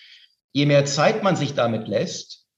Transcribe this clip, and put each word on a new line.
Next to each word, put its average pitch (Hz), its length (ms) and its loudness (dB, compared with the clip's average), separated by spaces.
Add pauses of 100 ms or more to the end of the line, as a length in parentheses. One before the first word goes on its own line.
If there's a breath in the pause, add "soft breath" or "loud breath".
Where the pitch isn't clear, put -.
(520 loud breath)
Je 143 140 0
mehr 143 200 4
Zeit 208 360 0
man 180 140 2
sich 143 180 -4
damit 117 320 -2
lässt - 600 -6 (120)